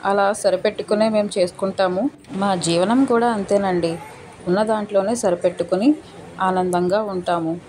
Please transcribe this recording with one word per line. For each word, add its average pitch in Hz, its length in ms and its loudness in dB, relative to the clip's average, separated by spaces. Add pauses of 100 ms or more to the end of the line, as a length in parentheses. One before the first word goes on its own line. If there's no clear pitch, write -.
అలా 202 160 2 (160)
సరిపెట్టుకునే 208 720 0
మేము 208 220 0
చేసుకుంటాము. 190 680 0 (380)
మా 202 80 0 (160)
జీవనం 185 340 2 (120)
కూడా 233 260 4
అంతేనండి, 185 540 0 (560)
ఉన్న 185 120 2 (120)
దాంట్లోనే 208 520 0
సరిపెట్టుకుని 180 680 2 (600)
ఆనందంగా 180 520 2 (120)
ఉంటాము. 170 400 -2 (160)